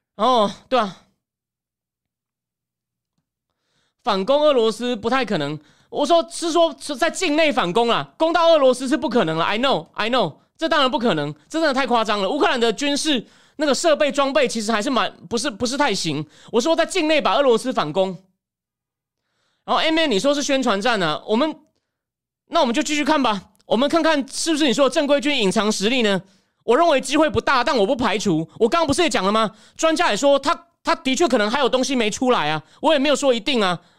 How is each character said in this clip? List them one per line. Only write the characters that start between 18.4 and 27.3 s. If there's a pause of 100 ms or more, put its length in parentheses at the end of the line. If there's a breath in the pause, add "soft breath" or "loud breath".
然
后
M
N，
你
说
是
宣
传
战
啊，
我
们， (920)
那
我
们
就
继
续
看
吧。 (160)
我
们
看
看
是
不
是
你
说
的
正
规
军
隐
藏
实
力
呢？ (420 soft breath)
我
认
为
机
会
不